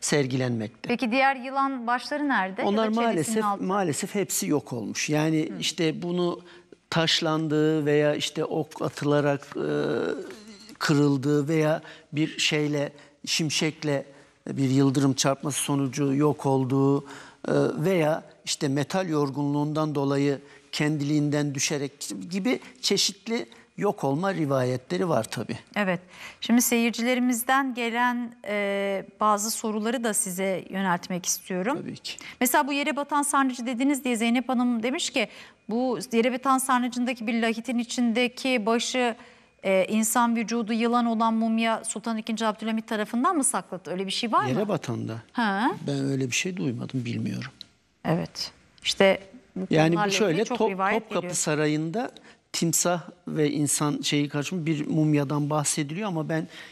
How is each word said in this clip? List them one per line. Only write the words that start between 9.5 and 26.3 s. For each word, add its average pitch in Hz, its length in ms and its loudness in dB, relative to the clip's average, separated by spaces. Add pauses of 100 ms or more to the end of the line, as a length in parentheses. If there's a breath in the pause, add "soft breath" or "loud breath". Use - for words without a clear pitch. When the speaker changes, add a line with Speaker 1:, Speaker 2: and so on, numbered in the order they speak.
Speaker 1:
e, 151 120 -2 (1120)
kırıldığı 143 720 2
veya 156 340 2 (300 loud breath)
bir 156 260 -2
şeyle, 147 540 0 (340 loud breath)
şimşekle 147 800 0 (420 loud breath)
bir 135 220 0
yıldırım 139 440 4
çarpması 139 460 0
sonucu 139 540 0
yok 147 320 2
olduğu, 135 580 4
e, - 0 - (800 loud breath)
veya 165 380 2 (220)
işte - 240 -4
metal 147 400 -2
yorgunluğundan 147 840 0
dolayı 139 460 0 (320 loud breath)
kendiliğinden 147 840 0
düşerek 139 380 -4 (380)
gibi 196 300 -2 (200 loud breath)
çeşitli 226 640 -2 (320 loud breath)
yok 202 260 0
olma 165 300 0
rivayetleri 139 720 0
var 117 160 2
tabii. - 340 -8 (180)
Speaker 2:
Evet. 185 240 0 (400 loud breath)